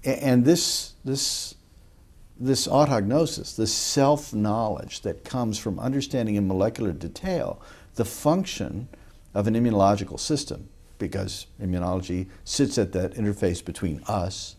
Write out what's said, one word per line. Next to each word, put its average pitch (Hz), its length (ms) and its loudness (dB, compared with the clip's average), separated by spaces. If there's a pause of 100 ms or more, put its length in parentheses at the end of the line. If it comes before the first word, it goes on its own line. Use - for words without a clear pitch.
A-, - 180 -2
and 123 220 6
this, - 500 2 (100)
this, - 500 -4 (840)
this 127 280 0
autognosis, 139 880 2
this 110 180 0
self-knowledge 113 1300 0
that - 240 -6
comes 113 340 -2
from 101 220 -4
understanding 127 560 0
in 101 100 4
molecular 95 460 0
detail 160 680 -4 (360)
the 233 80 2
function 135 840 -2 (480)
of 101 140 2
an 110 60 2
immunological 101 680 4
system, - 480 -4 (320)
because 95 480 -6 (120)
immunology 90 680 -2 (160)
sits - 340 0
at 98 140 0
that 92 220 -2
interface 101 500 -2
between 85 420 -4
us 92 520 -4